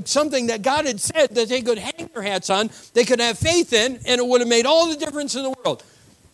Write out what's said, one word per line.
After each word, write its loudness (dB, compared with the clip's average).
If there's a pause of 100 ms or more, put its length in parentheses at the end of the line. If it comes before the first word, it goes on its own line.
something 0
that -4
God 0
had -4
said 0
that 0
they -2
could 0
hang -10
their -8
hats -4
on, 2 (240)
they 4
could 2
have 0
faith 0
in, 0
and 2
it 0
would 4
have 2
made 4
all 4
the -4
difference -6
in -6
the -4
world. -6 (500)